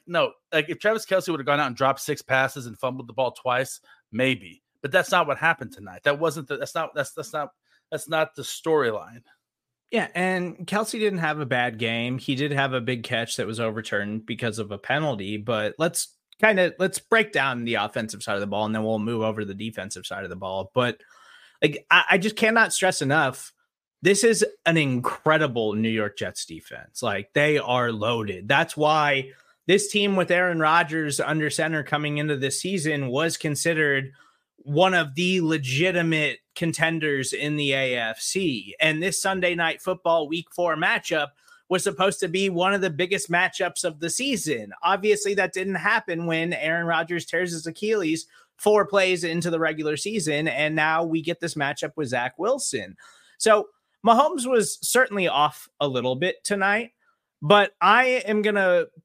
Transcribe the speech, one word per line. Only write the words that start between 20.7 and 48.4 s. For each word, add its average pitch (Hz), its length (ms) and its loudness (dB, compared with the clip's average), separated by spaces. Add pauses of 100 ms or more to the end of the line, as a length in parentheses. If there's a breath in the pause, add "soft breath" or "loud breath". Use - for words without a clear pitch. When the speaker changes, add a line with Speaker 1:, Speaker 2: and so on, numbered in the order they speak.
Speaker 2:
But, 120 260 0 (600 loud breath)
like, 151 280 0
I, 175 220 8
I 196 60 6
just 214 180 -2
cannot 220 380 4
stress 185 280 0
enough, 139 520 0 (480)
this 196 240 4
is 226 180 6 (220)
an 165 100 4
incredible 127 1000 2
New 110 160 0
York 107 280 -2
Jets - 280 -8
defense. - 560 -16
Like, 101 320 -4
they 147 260 4
are 123 320 0
loaded. 104 580 -4
That's 147 260 2
why 147 540 2 (380 loud breath)
this 196 220 4
team 202 280 2
with 175 140 2
Aaron 175 280 2
Rodgers 156 600 2
under 151 280 0
center 156 340 -2
coming 147 340 -2
into 147 180 -2
this 131 240 -4
season 156 480 -2
was 143 300 0
considered 147 720 0 (460 soft breath)
one 175 360 2
of 156 220 0
the 180 240 0
legitimate 156 1000 0 (160)
contenders 156 760 -2
in 147 240 -2
the 143 180 0
A 131 220 0
F 113 240 -4
C. 127 640 -4
And 156 200 2
this 185 200 -2
Sunday 180 340 0
Night 165 260 -2
Football 170 460 0
Week 165 260 -6
four 170 220 0
matchup 165 540 -2 (400 soft breath)
was 180 140 2
supposed 185 360 0
to 190 80 -2
be 190 220 0
one 185 240 2
of 196 80 0
the 185 80 0
biggest 175 420 -2
matchups 180 520 0
of 156 160 -4
the 165 100 -4
season. 156 640 -4 (120)
Obviously, 202 500 2
that 185 200 0
didn't 190 220 -4
happen 175 520 0
when 165 260 0
Aaron 160 320 -2
Rodgers 165 400 -2
tears 175 260 -2
his 160 140 -8
Achilles 165 600 -2 (300 soft breath)